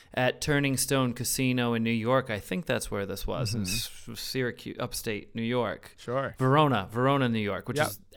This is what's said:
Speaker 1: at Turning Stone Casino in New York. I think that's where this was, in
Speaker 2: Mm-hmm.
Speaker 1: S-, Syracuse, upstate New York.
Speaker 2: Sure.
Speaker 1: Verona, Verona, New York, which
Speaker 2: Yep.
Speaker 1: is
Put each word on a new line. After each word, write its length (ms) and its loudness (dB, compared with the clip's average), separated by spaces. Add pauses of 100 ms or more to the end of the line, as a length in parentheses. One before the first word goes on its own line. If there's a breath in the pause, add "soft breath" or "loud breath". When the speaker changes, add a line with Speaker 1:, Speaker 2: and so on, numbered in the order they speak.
(160 loud breath)
Speaker 1:
at 260 0
Turning 340 2
Stone 380 2
Casino 640 0
in 80 0
New 80 2
York. 400 2
I 80 -2
think 260 -4
that's 240 -2
where 160 -2
this 220 -6
was, 260 -2
in 80 -2
Speaker 2:
Mm-hmm. 520 -6
Speaker 1:
S-, 60 -12
Syracuse, 600 -6
upstate 560 -6
New 80 -2
York. 540 -2
Speaker 2:
Sure. 420 -4
Speaker 1:
Verona, 520 6
Verona, 380 4
New 100 2
York, 280 -2
which 100 -2
Speaker 2:
Yep. 120 4
Speaker 1:
is 100 -10 (180)